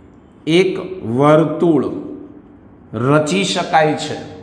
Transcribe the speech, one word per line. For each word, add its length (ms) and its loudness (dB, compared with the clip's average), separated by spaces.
એક 320 2
વર્તુળ 680 4
રચી 500 2
શકાય 500 0
છે. 220 -8